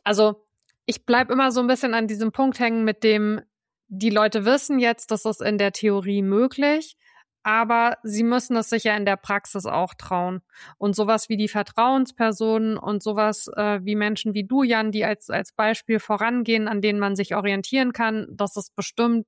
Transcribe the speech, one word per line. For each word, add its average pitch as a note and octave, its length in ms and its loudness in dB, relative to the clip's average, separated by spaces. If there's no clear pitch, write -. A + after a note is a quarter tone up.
also G#3+ 420 2
ich - 180 -6
bleib B3 260 2
immer C4 200 2
so B3 100 0
ein B3 60 2
bisschen B3 280 0
an A3+ 120 0
diesem G#3+ 260 -2
Punkt C4+ 280 0
hängen A3+ 240 0
mit G#3+ 180 -2
dem, G#3+ 400 2
die G#3 220 -2
Leute G#3+ 340 2
wissen C4+ 340 2
jetzt, A#3 320 0
das A3 140 -4
ist A3 180 -4
in G#3+ 160 0
der G3+ 140 2
Theorie G3+ 500 0
möglich, C4+ 720 0
aber A#3 600 2
sie G#3+ 200 -2
müssen A#3 340 0
es A3 140 -2
sich A3+ 140 -2
ja G#3 120 2
in G3+ 80 -2
der G3 120 2
Praxis G3+ 500 -6
auch F3 280 -2
trauen. F3+ 480 -4
Und G3+ 180 0
sowas G#3+ 320 0
wie A3 80 -2
die G#3 120 0
Vertrauenspersonen A3 1300 0
und G#3 260 -4
sowas, G#3+ 540 -2
äh, G#3 280 0
wie G#3 100 -2
Menschen G#3 400 -2
wie G#3 100 -2
du, B3+ 180 0
Jan, A3 280 2
die G#3+ 140 -2
als, G#3+ 260 -4
als - 220 -6
Beispiel A3 480 0
vorangehen, A3 640 0
an G#3 140 -4
denen G#3 180 2
man G3+ 160 0
sich G3 200 -2
orientieren G3+ 580 0
kann, A3 380 -2
das - 260 -4
ist - 180 -10
bestimmt A#3 540 0